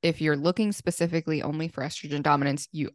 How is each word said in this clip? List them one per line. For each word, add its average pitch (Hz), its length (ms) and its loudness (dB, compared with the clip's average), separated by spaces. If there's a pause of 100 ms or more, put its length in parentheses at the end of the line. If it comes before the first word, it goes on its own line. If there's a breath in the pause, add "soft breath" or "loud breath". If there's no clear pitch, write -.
if 170 200 0
you're 156 160 4
looking 180 340 2
specifically 165 720 -2
only 156 260 -2
for 139 160 -6
estrogen 147 400 -6
dominance, 143 480 2
you 151 240 -4